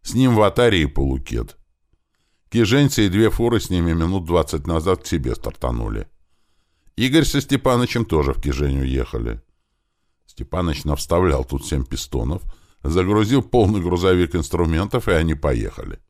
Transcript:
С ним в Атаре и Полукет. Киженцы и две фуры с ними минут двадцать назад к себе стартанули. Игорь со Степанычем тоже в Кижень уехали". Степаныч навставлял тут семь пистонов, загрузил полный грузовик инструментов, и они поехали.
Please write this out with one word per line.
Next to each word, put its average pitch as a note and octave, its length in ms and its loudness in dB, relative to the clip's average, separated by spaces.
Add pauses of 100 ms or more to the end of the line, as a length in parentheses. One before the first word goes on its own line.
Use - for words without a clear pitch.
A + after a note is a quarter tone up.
С - 140 -12
ним B2 200 4
в G#2+ 80 6
Атаре G#2 400 4
и D2 40 2
Полукет. C2 720 -4 (880)
Киженцы B2 580 2
и - 40 2
две G#2 200 4
фуры A#2 300 0
с - 80 -10
ними E2+ 240 0
минут E2+ 320 0
двадцать D#2+ 420 -2
назад E2+ 360 0
к - 40 -16
себе B1+ 280 -2
стартанули. A1+ 760 -8 (880)
Игорь C3 280 4
со C#3 180 -2
Степанычем B2 640 0
тоже C#2+ 260 0
в - 80 -4
Кижень C#2 400 -2
уехали". B1 640 -4 (840)
Степаныч F2 600 -6
навставлял D2+ 600 0
тут C#2 220 -6
семь C2+ 180 -4
пистонов, - 580 -6 (400)
загрузил G#2 600 2
полный G#2 400 2
грузовик F2 520 2
инструментов, E2+ 760 -2
и G2+ 40 2
они D#2+ 220 2
поехали. A1+ 760 -6